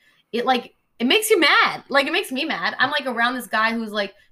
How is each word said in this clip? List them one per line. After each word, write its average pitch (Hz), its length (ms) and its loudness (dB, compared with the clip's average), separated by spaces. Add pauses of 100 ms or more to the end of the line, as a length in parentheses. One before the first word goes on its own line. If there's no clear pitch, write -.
(300)
it, 240 160 -2
like, 247 300 0 (240)
it 240 80 0
makes 415 220 2
you 415 100 4
mad. 349 480 2
Like, 277 180 2
it 302 60 -4
makes 370 180 -2
me 269 140 -4
mad. 208 340 -4
I'm, 269 140 0
like, 294 140 -4
around 240 280 0
this 247 140 -10
guy 226 240 0
who's 226 180 -4
like, 202 240 -4 (180)